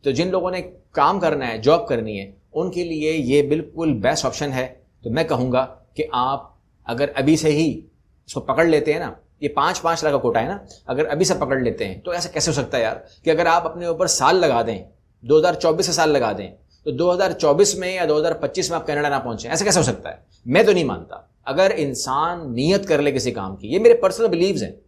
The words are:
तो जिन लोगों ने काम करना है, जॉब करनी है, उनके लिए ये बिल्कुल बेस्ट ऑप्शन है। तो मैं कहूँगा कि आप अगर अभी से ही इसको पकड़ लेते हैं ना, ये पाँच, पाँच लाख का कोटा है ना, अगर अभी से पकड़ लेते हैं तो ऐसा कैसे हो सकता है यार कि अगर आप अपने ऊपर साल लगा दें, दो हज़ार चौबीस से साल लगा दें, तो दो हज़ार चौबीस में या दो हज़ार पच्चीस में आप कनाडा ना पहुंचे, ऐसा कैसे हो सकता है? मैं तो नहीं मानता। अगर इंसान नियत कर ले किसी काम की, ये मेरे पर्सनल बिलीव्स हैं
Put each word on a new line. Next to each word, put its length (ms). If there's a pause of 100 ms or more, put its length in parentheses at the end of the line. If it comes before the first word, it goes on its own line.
तो 80
जिन 180
लोगों 200
ने 100 (340)
काम 240
करना 280
है, 120
जॉब 300
करनी 280
है, 180 (200)
उनके 300
लिए 280
ये 300
बिल्कुल 520
बेस्ट 320
ऑप्शन 240
है। 160 (380)
तो 60
मैं 160
कहूँगा 360 (340)
कि 180
आप 460 (260)
अगर 220
अभी 280
से 140
ही 340 (440)
इसको 120
पकड़ 260
लेते 260
हैं 80
ना, 160 (260)
ये 60
पाँच, 300
पाँच 260
लाख 80
का 60
कोटा 220
है 80
ना, 160 (240)
अगर 180
अभी 180
से 100
पकड़ 280
लेते 220
हैं 160
तो 140
ऐसा 140
कैसे 220
हो 40
सकता 240
है 60
यार 200 (200)
कि 60
अगर 160
आप 180
अपने 240
ऊपर 180
साल 300
लगा 260
दें, 160 (460)
दो 140
हज़ार 160
चौबीस 320
से 60
साल 180
लगा 220
दें, 160 (360)
तो 80
दो 200
हज़ार 200
चौबीस 460
में 160
या 120
दो 120
हज़ार 160
पच्चीस 360
में 80
आप 80
कनाडा 220
ना 100
पहुंचे, 300
ऐसा 160
कैसे 160
हो 40
सकता 260
है? 120 (240)
मैं 200
तो 60
नहीं 120
मानता। 440 (180)
अगर 260
इंसान 800
नियत 340
कर 140
ले 120
किसी 200
काम 240
की, 120
ये 100
मेरे 160
पर्सनल 320
बिलीव्स 360
हैं 120 (140)